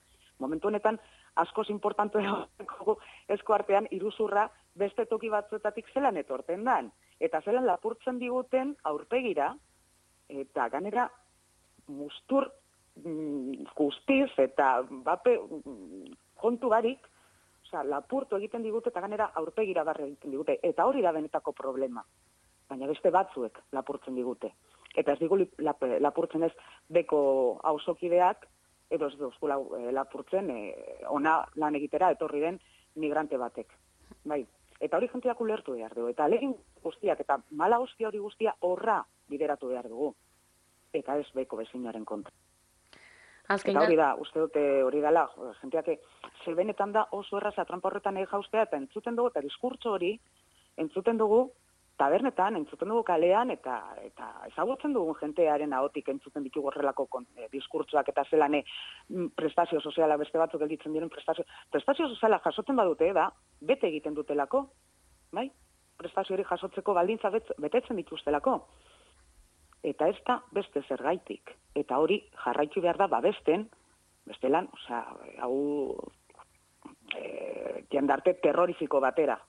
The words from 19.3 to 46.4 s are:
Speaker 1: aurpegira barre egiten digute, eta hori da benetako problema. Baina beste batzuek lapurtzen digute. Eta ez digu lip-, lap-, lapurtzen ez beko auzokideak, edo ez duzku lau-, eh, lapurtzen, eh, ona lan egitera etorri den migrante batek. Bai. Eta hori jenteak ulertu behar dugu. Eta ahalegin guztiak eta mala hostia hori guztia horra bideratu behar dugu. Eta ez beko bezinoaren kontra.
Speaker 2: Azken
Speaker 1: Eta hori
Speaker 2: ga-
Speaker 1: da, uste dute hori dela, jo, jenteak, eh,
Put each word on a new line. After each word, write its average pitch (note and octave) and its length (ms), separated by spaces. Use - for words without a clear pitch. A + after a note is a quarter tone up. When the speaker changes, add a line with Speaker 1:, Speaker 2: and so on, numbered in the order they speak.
Speaker 1:
aurpegira F3 500
barre D#3 200
egiten C#3+ 300
digute, C#3+ 280
eta E3+ 220
hori C4+ 180
da E3+ 100
benetako D#3 400
problema. C3 520
Baina C3+ 180
beste D#3 240
batzuek D#3+ 520
lapurtzen C3+ 420
digute. B2 380
Eta D3+ 180
ez C#3+ 60
digu E3 180
lip-, F#3 240
lap-, D3 280
lapurtzen D#3+ 420
ez E3 100
beko C#3 760
auzokideak, F3 840
edo D3+ 180
ez C#3 80
duzku C#3+ 320
lau-, C#3 300
eh, A#2+ 140
lapurtzen, C#3 580
eh, G#2 580
ona D#3 300
lan D3+ 260
egitera D3+ 300
etorri D3 300
den F3 200
migrante D3+ 420
batek. A#2+ 340
Bai. D3 200
Eta - 200
hori A#3+ 100
jenteak A#3+ 320
ulertu G#3+ 320
behar A2+ 220
dugu. A#2+ 180
Eta D3+ 120
ahalegin A#3 300
guztiak E3+ 380
eta C#3 180
mala F3+ 300
hostia A3+ 280
hori G#3+ 100
guztia G#3+ 420
horra F3+ 420
bideratu C#3+ 400
behar B2 200
dugu. A#2+ 260
Eta C#3+ 240
ez D3 180
beko C3 220
bezinoaren A2+ 480
kontra. G#2+ 300
Speaker 2:
Azken G3 280
Speaker 1:
Eta D#3+ 100
hori E3+ 100
Speaker 2:
ga- D3+ 140
Speaker 1:
da, - 100
uste - 200
dute D3 420
hori C3 180
dela, D3+ 340
jo, A#2+ 180
jenteak, D#3+ 260
eh, D#3 120